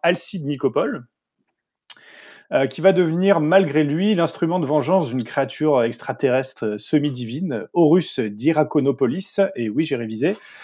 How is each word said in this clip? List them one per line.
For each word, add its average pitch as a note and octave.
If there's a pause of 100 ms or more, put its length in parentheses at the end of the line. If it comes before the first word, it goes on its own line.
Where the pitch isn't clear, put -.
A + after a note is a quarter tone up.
Alcide E3+
Nicopole, C#3 (1500)
euh, C3+
qui -
va F#3
devenir, F3
malgré D#3
lui, E3+
l'instrument E3+
de C#3+
vengeance D3+
d'une B2
créature C#3
extraterrestre, B2
euh, G#2
semi-divine, C3
Horus E3
d'Iraconopolis. C#3 (140)
Et A#2
oui, A#2
j'ai C#3
révisé. A#2 (260)